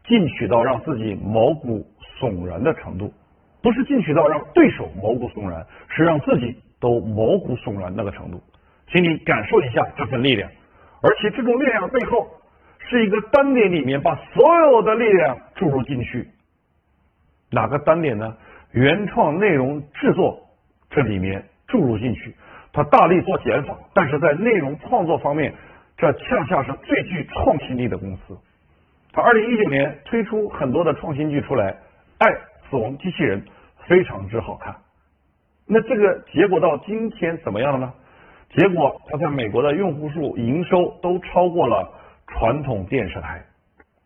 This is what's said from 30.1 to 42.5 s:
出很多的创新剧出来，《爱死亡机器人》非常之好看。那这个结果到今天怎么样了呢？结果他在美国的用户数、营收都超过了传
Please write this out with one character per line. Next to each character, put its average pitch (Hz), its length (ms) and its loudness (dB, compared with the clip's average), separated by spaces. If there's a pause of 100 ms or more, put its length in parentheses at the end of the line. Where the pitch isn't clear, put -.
出 214 240 -4
很 139 240 -4
多 160 140 0
的 156 80 2
创 - 200 -8
新 151 160 -4
剧 143 120 -2
出 - 120 -6
来， 101 220 0 (440)
《爱 220 120 4 (380)
死 139 80 -2
亡 113 200 -4
机 185 140 -6
器 175 120 -4
人》 101 200 -2 (440)
非 180 180 6
常 98 240 -10
之 113 100 -4
好 101 160 -8
看。 - 180 -14 (920)
那 220 140 4
这 220 160 -2
个 202 340 2
结 208 160 4
果 185 100 0
到 165 200 2
今 220 320 -6
天 165 300 -4
怎 120 120 -8
么 101 80 -4
样 139 140 0
了 135 40 -2
呢？ 127 160 -6 (640)
结 185 140 4
果 160 400 0
他 147 80 -6
在 156 120 -2
美 131 200 -4
国 110 120 0
的 143 140 2
用 185 200 -2
户 151 140 -8
数、 147 280 -6
营 127 260 -2
收 180 380 0
都 180 180 -2
超 180 300 0
过 165 180 0
了 101 240 0 (360)
传 131 360 0